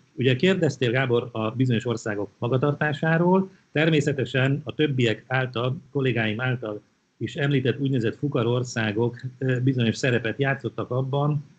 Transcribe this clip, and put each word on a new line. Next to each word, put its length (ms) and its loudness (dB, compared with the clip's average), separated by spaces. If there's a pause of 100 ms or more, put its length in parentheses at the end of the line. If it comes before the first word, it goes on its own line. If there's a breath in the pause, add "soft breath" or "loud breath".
(140)
ugye 220 2
kérdeztél, 560 2
Gábor, 400 0
a 200 -2
bizonyos 340 0
országok 520 -4
magatartásáról, 1120 2 (220 loud breath)
természetesen 920 2
a 120 -10
többiek 520 2
által, 500 -2 (140)
kollégáim 500 0
által 400 -4 (360)
is 180 -8
említett 440 0
úgynevezett 380 0
fukarországok, 1040 -2 (160)
ö, 220 -2
bizonyos 380 2
szerepet 420 0
játszottak 520 -2
abban, 540 -2 (140)